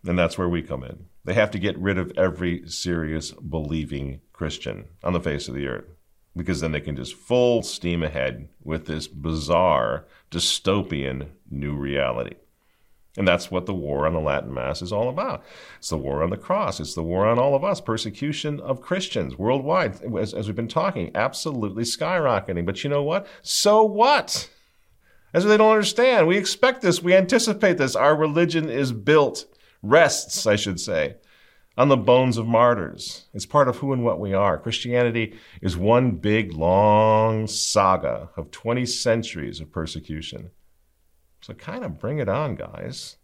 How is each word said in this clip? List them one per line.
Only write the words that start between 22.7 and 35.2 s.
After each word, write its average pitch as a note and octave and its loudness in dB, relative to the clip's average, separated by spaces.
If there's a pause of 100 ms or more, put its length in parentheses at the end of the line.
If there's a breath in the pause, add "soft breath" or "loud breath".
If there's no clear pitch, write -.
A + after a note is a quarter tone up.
you C#3+ -4
know C#3+ 0
what? F3 -4 (160 loud breath)
So G#3+ 4
what? A3+ 2 (840)
That's F3 2
what G#3+ 4
they G#3+ 6
don't A3 8
understand. A3 4
We F3 4
expect B3+ 0
this. F3 2
We F3+ 4
anticipate G3 4
this. C3+ 0
Our C#3+ 6
religion D#3 2
is C3 -2
built, C#3 4 (380 soft breath)
rests, C#3+ 4
I G#2 6
should G2+ -2
say, D#2 -2 (600 soft breath)
on C3 4
the C3+ 6
bones B2 4
of A2 -4
martyrs. A#2 0
It's G2+ -10
part C#3+ 4
of B2 -2
who C3+ -4
and B2 -2
what F2+ 0
we G2 -2
are. F#2+ 4
Christianity A#2 -2 (220 loud breath)